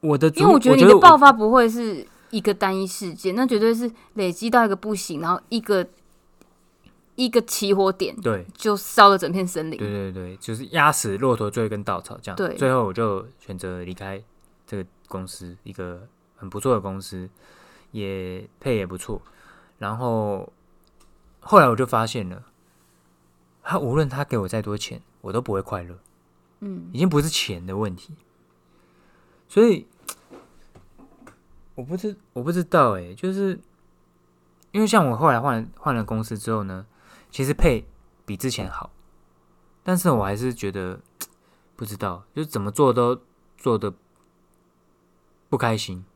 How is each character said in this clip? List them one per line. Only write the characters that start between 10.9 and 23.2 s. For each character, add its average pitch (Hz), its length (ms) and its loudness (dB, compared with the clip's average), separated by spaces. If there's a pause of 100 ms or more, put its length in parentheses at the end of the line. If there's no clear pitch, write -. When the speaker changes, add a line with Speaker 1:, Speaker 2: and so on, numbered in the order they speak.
Speaker 1:
死 98 260 -4
骆 123 180 0
驼 104 140 -4
最 113 140 -4
后 - 20 -4
一 - 20 -6
根 104 140 -8
稻 92 180 -6
草 - 220 -18
这 - 80 -12
样。 90 60 -8
Speaker 2:
对。 104 180 -4
Speaker 1:
最 131 180 0
后 127 120 0
我 95 80 -4
就 104 340 -4 (140)
选 92 180 -14
择 90 240 -10
离 90 100 -12
开 98 300 -12 (420)
这 - 120 -12
个 92 120 -10 (180)
公 92 200 -12
司， 90 360 -18
一 - 100 -18
个 90 360 -14 (280)
很 98 120 -16
不 104 100 -12
错 127 160 0
的 107 60 0
公 95 200 -8
司， 92 280 -14 (600)
也， 95 580 -10 (120)
pay 131 140 -4
也 98 120 -4
不 90 100 -12
错。 98 240 -10 (580)
然 107 200 -8
后 110 520 -4 (880)
后 202 200 6
来 139 80 6
我 113 80 2
就 127 80 0
发 113 220 -2
现 110 220 -8
了， 95 140 -16 (1200)